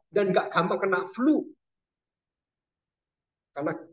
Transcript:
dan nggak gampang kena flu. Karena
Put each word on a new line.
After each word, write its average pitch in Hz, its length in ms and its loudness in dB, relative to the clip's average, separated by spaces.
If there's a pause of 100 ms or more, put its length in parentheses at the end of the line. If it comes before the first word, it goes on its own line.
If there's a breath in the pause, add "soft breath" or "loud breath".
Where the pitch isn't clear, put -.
(100)
dan 190 240 2
nggak - 160 2
gampang 175 320 0
kena 190 320 0
flu. 269 320 2 (2000)
Karena 151 160 -4 (220)